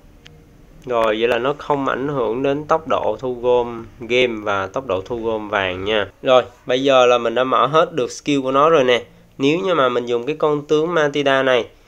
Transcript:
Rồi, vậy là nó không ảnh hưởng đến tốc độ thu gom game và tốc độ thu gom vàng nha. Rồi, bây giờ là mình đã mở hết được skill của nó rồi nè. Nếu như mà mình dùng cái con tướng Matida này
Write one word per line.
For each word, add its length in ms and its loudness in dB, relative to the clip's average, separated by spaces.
Rồi, 340 0
vậy 80 2
là 100 0
nó 200 -2
không 300 -2
ảnh 200 -2
hưởng 340 -2
đến 220 -2
tốc 240 0
độ 320 -2
thu 140 -6
gom 520 -2
game 420 0
và 240 -2
tốc 200 -8
độ 200 -4
thu 120 -8
gom 300 -6
vàng 360 -2
nha. 260 -2
Rồi, 200 4
bây 160 -2
giờ 240 4
là 120 4
mình 160 -2
đã 100 2
mở 220 2
hết 260 2
được 200 -4
skill 280 -2
của 120 -2
nó 180 4
rồi 140 4
nè. 200 2
Nếu 200 2
như 160 -2
mà 140 2
mình 180 -2
dùng 200 -4
cái 100 -4
con 300 -2
tướng 280 0
Matida 480 0
này 260 2